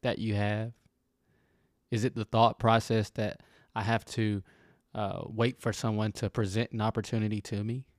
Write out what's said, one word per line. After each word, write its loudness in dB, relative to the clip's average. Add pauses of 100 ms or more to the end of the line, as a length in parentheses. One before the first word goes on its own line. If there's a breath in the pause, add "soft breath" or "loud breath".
that -2
you 0
have? -2 (1160)
Is -2
it 0
the -4
thought 4
process 4
that -6 (340 soft breath)
I -2
have 0
to, -2 (520 soft breath)
uh, -4
wait -2
for -2
someone 0
to -4
present -2
an -4
opportunity 0
to -6
me? -6 (140)